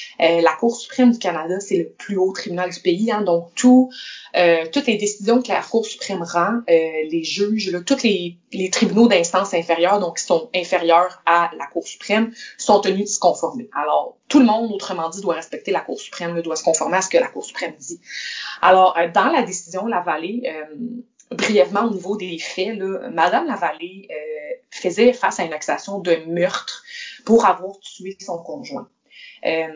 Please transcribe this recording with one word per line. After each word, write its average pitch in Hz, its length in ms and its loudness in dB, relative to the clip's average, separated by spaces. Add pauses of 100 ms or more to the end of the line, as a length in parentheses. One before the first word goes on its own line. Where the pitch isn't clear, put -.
(200)
Euh, 170 200 4
la 165 140 4
Cour 233 220 0
suprême - 360 4
du 233 60 -2
Canada, 170 420 -4
c'est 196 160 -4
le 165 140 -2
plus - 260 -8
haut 190 160 2
tribunal 180 380 -6
du 170 100 -14
pays, 190 320 0
hein, 208 80 -2
donc 170 360 0
tout, 254 340 6 (460)
euh, 170 360 4
toutes 285 140 -2
les 233 100 2
décisions 208 460 0
que - 60 -8
la 202 120 0
Cour 226 240 -2
suprême - 380 -8
rend, 175 380 0 (100)
euh, 160 180 6 (220)
les 165 140 -2
juges, 202 460 -2
là, 175 100 -4
tous 269 240 0
les, 175 340 -2 (140)
les 185 180 -4
tribunaux 214 380 4
d'instance 185 440 2
inférieure, 175 480 2
donc 170 160 -4
qui - 80 -6
sont 160 200 2 (100)
inférieurs 175 720 2
à 170 320 4
la 139 80 -10
Cour - 220 -8
suprême, 220 440 -2 (240)
sont 202 240 4
tenus 196 240 0
de 202 40 -8
se - 100 -4
conformer. 165 560 -2
Alors, 151 420 -2 (120)
tout 294 100 6
le 262 60 8
monde, 226 260 2
autrement 175 380 -6
dit, 190 120 -12
doit 190 140 -2
respecter - 380 -8
la 170 80 0
Cour - 180 -8
suprême, 170 380 -8
là, 170 60 -4
doit 160 120 -6
se - 80 -6
conformer 165 360 0
à 185 40 0
ce - 60 -4
que 170 100 4
la - 80 2
Cour - 180 -10
suprême 156 360 -10
dit. 170 200 -14 (600)
Alors, 185 340 8
euh, 170 120 2
dans 196 180 2
la 302 160 2
décision 185 440 -8
Lavallée, 185 600 -4
euh, 156 300 -12 (560)
brièvement 202 520 2
au 226 60 0
niveau 190 260 -6
des 180 220 -8
faits, 208 400 -6
là, 190 320 -6
Madame 180 380 0
Lavallée, 185 600 -6
euh, 156 60 -12 (560)
faisait 214 420 2
face - 280 -2
à 175 40 -2
une 160 80 -6
accusation 156 460 -6
de 175 180 0 (120)
meurtre 175 560 -4 (400)
pour 226 200 6
avoir 185 360 0
tué 190 400 -14
son 175 180 -8
conjoint. - 500 -12 (560)
Euh, 160 320 -2